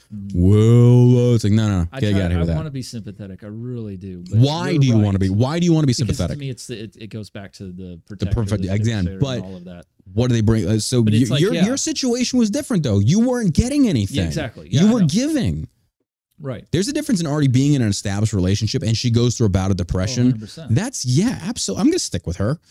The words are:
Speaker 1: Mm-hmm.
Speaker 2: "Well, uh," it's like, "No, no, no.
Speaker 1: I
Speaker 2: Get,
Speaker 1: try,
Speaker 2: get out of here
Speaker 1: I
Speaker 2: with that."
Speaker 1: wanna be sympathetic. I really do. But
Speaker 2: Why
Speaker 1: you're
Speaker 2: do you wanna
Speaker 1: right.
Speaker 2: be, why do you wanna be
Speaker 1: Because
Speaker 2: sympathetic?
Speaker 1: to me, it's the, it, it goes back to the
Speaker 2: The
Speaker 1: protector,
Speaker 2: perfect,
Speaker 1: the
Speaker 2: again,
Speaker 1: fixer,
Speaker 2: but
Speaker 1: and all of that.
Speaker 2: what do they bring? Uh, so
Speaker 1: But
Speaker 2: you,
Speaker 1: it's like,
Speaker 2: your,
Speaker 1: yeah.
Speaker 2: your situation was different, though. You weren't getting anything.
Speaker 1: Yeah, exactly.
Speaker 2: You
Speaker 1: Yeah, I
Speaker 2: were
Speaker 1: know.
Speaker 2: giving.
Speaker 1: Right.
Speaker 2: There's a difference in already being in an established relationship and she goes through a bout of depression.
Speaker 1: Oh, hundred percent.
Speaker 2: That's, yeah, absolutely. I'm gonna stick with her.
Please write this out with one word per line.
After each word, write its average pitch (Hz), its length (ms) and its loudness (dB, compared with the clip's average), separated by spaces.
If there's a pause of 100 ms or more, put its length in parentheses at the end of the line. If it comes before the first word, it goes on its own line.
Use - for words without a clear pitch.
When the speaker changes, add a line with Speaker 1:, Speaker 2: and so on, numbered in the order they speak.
(120)
Speaker 1:
Mm-hmm. 202 280 -6
Speaker 2:
"Well, 120 880 6
uh," 120 60 4
it's 110 80 -2
like, 101 80 2
"No, 107 160 2
no, 92 140 0
no. 85 100 -2
Speaker 1:
I - 80 -10
Speaker 2:
Get, 104 100 0
Speaker 1:
try, 101 80 0
Speaker 2:
get 98 40 0
out - 40 0
of 87 60 -2
here 87 60 2
Speaker 1:
I - 20 0
Speaker 2:
with 82 80 0
that." 80 80 0
Speaker 1:
wanna 80 160 -6
be 135 100 -8
sympathetic. 101 600 -14
I - 20 -16
really 110 500 -10
do. 90 320 -12
But 104 120 2
Speaker 2:
Why 160 300 0
Speaker 1:
you're 165 100 0
Speaker 2:
do 135 80 4
you 120 80 2
wanna 104 140 2
Speaker 1:
right. 95 100 0
Speaker 2:
be, 95 100 0
why 123 300 0
do 175 60 2
you 170 60 4
wanna 156 140 2
be 127 60 2
Speaker 1:
Because - 60 -2
Speaker 2:
sympathetic? 120 380 -4
Speaker 1:
to 143 40 -14
me, 139 100 -8
it's - 160 -14
the, 110 160 -12
it, 107 160 -16
it 110 120 -14
goes 110 200 -14
back 98 240 -16
to 101 120 -16
the 92 60 -14
Speaker 2:
The 90 340 -14
Speaker 1:
protector, 92 280 -4
Speaker 2:
perfect, 104 280 -2
Speaker 1:
the 92 100 -4
Speaker 2:
again, 107 320 0
Speaker 1:
fixer, 95 160 -4
Speaker 2:
but 131 160 0
Speaker 1:
and 92 80 -6
all 95 120 -14
of 87 100 -18
that. 87 200 -18 (260)
Speaker 2:
what 113 140 2
do 123 80 2
they 117 60 2
bring? 110 280 2
Uh, 110 120 0
so 117 240 0
Speaker 1:
But 107 80 2
Speaker 2:
you, 110 80 4
Speaker 1:
it's 120 100 2
like, 143 100 2
Speaker 2:
your, 190 140 2
Speaker 1:
yeah. - 100 2
Speaker 2:
your 247 120 0
situation 254 640 -2
was 214 100 2
different, 220 320 -2
though. 107 160 2
You 131 220 4
weren't 240 340 2
getting 262 340 4
anything. 110 280 0
Speaker 1:
Yeah, 92 80 0
exactly. 110 440 -6
Speaker 2:
You 117 120 2
Speaker 1:
Yeah, 214 100 6
I - 20 6
Speaker 2:
were 247 100 2
Speaker 1:
know. 165 40 6
Speaker 2:
giving. 185 640 -2 (720)
Speaker 1:
Right. 131 300 -12
Speaker 2:
There's 190 160 0
a 285 60 -6
difference 285 260 -2
in 165 60 -2
already 147 220 0
being 135 260 2
in 131 80 2
an 110 60 2
established 101 440 -2
relationship 98 500 -2
and 113 140 0
she 123 140 -2
goes 117 260 2
through 113 120 2
a - 20 0
bout 95 200 0
of 95 60 0
depression. 92 520 -2
Speaker 1:
Oh, - 20 4
hundred 110 100 -4
percent. 113 340 -8
Speaker 2:
That's, 214 300 -4
yeah, 151 380 0
absolutely. 190 400 -6
I'm 254 60 2
gonna 349 100 0
stick - 280 -6
with 87 100 -4
her. 117 220 -2 (120)